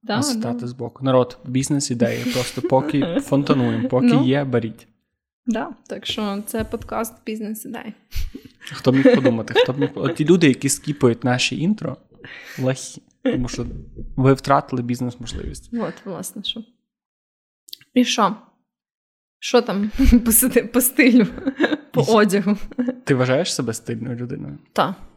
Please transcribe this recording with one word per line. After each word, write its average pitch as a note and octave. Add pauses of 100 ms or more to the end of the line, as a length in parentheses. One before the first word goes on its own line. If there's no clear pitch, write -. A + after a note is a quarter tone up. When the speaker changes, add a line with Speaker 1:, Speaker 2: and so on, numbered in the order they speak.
Speaker 1:
Да, G#3+
Speaker 2:
а C4+
сідати A3
Speaker 1:
да. B2
Speaker 2:
збоку. B2
Народ, C3
бізнес-ідеї, B2+
просто B2+
поки D3 (100)
Speaker 1:
<laughs> C#4+
Speaker 2:
фонтануємо, C#3
поки B2+
Speaker 1:
Ну. A#3+
Speaker 2:
є, C#3
беріть. A#2 (600)
Speaker 1:
Да, A#3 (200)
так -
що G3+
це A3
подкаст A3+ (120)
«Бізнес-ідеї». A3 (800)
Speaker 2:
Хто C3+
б -
міг F3
подумати, A2+
хто A#4+
б C#3
міг C#3
по-, -
от -
ті D#3
люди, E3
які C3+
скіпають C3
наші B2+
інтро, F3 (680)
лахи. - (220)
Тому B2+
що A#2+ (500)
ви C3+
втратили C3+
бізнес-можливість. A#2+
Speaker 1:
От, G#3 (120)
власне, F#3
що. - (1300)
І B3
що? G#3+ (1040)
Що A#3+
там G#3 (160)
<laughs> A#3+
по A3+
сиди-, B3
по B3
стилю, B3+ (680)
по F3
Speaker 2:
Я G#3+
Speaker 1:
одягу? G3+ (480)
Speaker 2:
Ти C#3+
вважаєш B2+
себе A2+
стильною A#2+
людиною? B2 (140)
Speaker 1:
Та. F#3 (220)